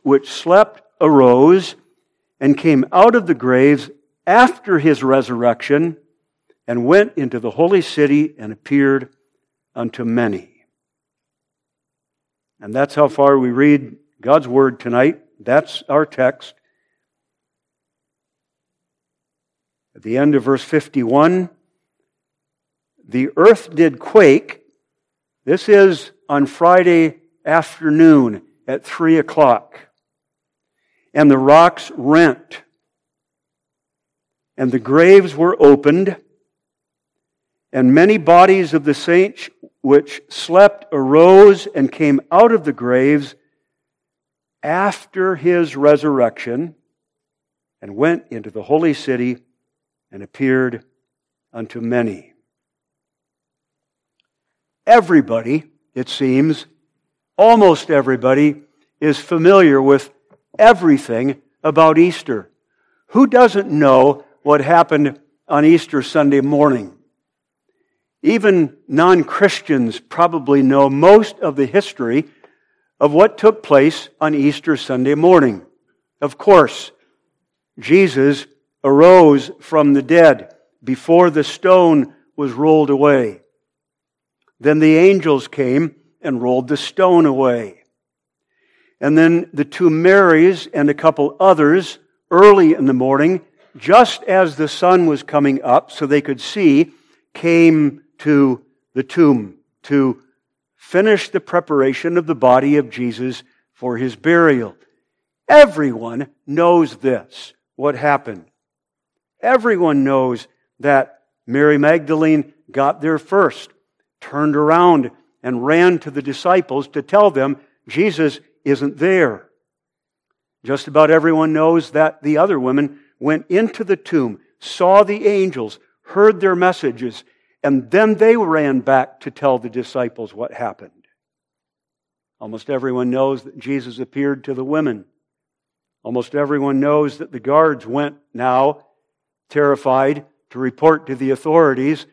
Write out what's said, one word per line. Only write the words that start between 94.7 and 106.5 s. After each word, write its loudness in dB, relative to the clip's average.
was -2
coming -2
up 0
so -8
they 0
could -10
see, 0
came 0
to 0
the -6
tomb -2
to -4
finish -2
the -8
preparation -4
of -4
the -6
body 0
of -4
Jesus -10
for -10
his -8
burial. -2
Everyone 2
knows 0